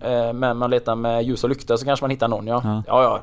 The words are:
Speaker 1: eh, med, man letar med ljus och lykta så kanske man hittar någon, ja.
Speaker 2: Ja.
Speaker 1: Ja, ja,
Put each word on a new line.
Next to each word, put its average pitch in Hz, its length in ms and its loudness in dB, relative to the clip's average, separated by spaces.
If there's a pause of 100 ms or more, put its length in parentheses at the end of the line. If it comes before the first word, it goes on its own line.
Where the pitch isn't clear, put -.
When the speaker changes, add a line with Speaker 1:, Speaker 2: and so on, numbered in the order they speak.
Speaker 1:
eh, 117 300 0
med, 123 240 0
man 123 140 -2
letar 120 240 2
med 117 300 0
ljus 120 200 0
och 123 60 2
lykta 127 280 0
så 127 60 -8
kanske 143 180 0
man 135 80 -2
hittar 131 180 0
någon, 107 180 -4
ja. 120 180 0
Speaker 2:
Ja. 107 220 0
Speaker 1:
Ja, 123 160 4
ja, 110 200 2